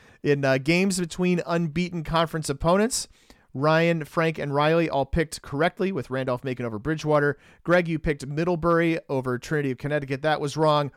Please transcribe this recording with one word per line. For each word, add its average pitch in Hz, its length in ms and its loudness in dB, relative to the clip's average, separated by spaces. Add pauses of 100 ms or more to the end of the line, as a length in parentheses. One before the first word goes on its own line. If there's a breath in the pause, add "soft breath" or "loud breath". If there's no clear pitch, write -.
(220 soft breath)
In, 143 220 0
uh, 135 140 4
games 180 420 2
between 180 460 0
unbeaten 170 580 -2
conference 160 440 -2
opponents, 180 600 0 (440 soft breath)
Ryan, 160 520 2
Frank, 160 340 -2
and 143 160 -4
Riley 156 340 4
all 139 160 0
picked - 380 -4
correctly, 180 480 -2
with 156 200 -6
Randolph-Macon 127 540 -4
over 113 140 -6
Bridgewater. 147 600 0 (260 soft breath)
Greg, 175 240 2
you 160 100 -2
picked 151 260 -4
Middlebury 165 840 0
over 131 280 -2
Trinity 143 360 -2
of 120 60 -6
Connecticut. 139 440 -4
That 156 180 0
was 139 160 -4
wrong. 147 400 2